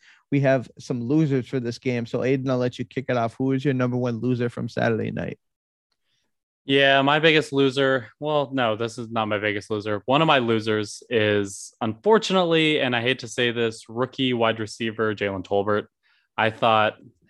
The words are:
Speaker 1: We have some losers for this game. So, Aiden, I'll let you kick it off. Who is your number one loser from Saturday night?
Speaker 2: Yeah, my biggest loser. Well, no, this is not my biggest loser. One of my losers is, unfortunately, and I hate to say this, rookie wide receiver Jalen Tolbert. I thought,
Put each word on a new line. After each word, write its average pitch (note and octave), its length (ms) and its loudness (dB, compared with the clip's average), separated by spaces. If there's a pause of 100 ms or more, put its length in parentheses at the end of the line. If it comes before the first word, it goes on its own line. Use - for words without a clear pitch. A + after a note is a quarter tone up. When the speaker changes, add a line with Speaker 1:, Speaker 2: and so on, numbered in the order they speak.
(320)
Speaker 1:
We C#3+ 100 2
have C3 280 2 (100)
some B2 220 -6
losers C3+ 460 0
for C3+ 120 -4
this A#2 200 -6
game. A#2+ 260 -4
So, A#2+ 140 -6
Aiden, C3 300 0
I'll B2+ 80 0
let B2 220 -2
you B2 60 -6
kick - 240 -10
it B2+ 80 0
off. A#2 200 -2
Who C3+ 140 0
is C3 140 -2
your C#3 80 2
number B2+ 240 0
one A#2+ 220 -2
loser A#2+ 300 0
from A#2+ 200 -8
Saturday A2 420 -2
night? - 260 -6 (1300)
Speaker 2:
Yeah, C#3 380 4
my C#3+ 180 4
biggest D#3 320 2
loser. C3+ 560 0 (140)
Well, D3 320 -2
no, A#2 240 0
this A2+ 200 -6
is A#2 120 -10
not A2 180 -2
my G#2 100 -2
biggest G#2 320 -4
loser. G#2 360 -4
One C#3+ 160 2
of E3 60 2
my D3 120 4
losers A2 720 -2
is, G#2 720 0
unfortunately, E3 1000 2
and B2 160 0
I A#2 60 0
hate B2+ 180 0
to B2 80 -12
say A#2+ 240 0
this, A2+ 380 -4
rookie B2+ 440 -2
wide A2+ 260 0
receiver A2 540 -4
Jalen G2 320 -4
Tolbert. G#2 420 -2 (500)
I A2 120 2
thought, A2 460 2 (340)